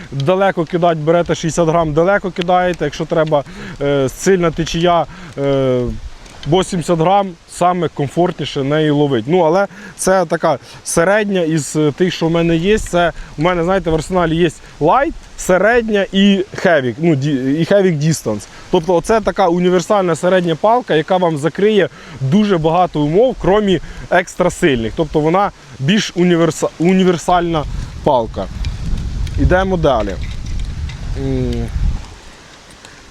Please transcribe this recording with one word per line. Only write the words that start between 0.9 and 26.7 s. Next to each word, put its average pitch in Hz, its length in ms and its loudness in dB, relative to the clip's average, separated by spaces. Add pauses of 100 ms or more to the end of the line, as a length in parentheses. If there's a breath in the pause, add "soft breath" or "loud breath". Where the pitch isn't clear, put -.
берете 165 340 0
шістдесят 165 340 0
грам, 160 240 2
далеко 190 380 2
кидаєте. 180 540 0
Якщо 151 200 -6
треба, 156 400 0 (380 loud breath)
е, 143 260 0
сильна 175 420 0
течія, 165 560 0 (320 loud breath)
е, 135 420 0 (720)
вісімдесят 175 460 0
грам, 196 300 2 (220)
саме 175 380 0
комфортніше 156 760 -2
нею 151 340 2
ловить. 139 320 2
Ну, 180 120 2
але 175 260 2 (300 loud breath)
це 185 280 2
така 160 340 0 (260 loud breath)
середня 196 560 2
із 156 360 -2 (200)
тих, 185 180 0
що 170 120 -2
в 160 40 2
мене 170 260 2
є. 202 220 2
Це 170 340 0 (260 loud breath)
у 147 40 -2
мене, 175 220 0
знаєте, 175 260 0
в 160 40 2
арсеналі 165 420 0
є 170 140 2 (300 loud breath)
лайт, 240 340 2 (220)
середня 208 760 2
і 196 320 4 (100)
хевік, 131 440 0
ну, 165 160 2
ді-, 139 460 -2
і 170 40 2
хевік 190 300 2
дістанс. 139 540 -2 (220 loud breath)
Тобто 180 240 0
оце 220 260 2
така 190 280 0
універсальна 180 680 2
середня 175 380 0
палка, 208 400 0
яка 160 220 0
вам 170 220 0
закриє 185 500 2 (320 loud breath)
дуже 190 380 2
багато 160 420 0
умов, 190 420 2
крім 190 380 2 (300 loud breath)
екстрасильних. 165 840 0
Тобто 170 240 -2
вона 175 300 0 (280 loud breath)
більш 180 380 0
універса-, 165 520 2 (100)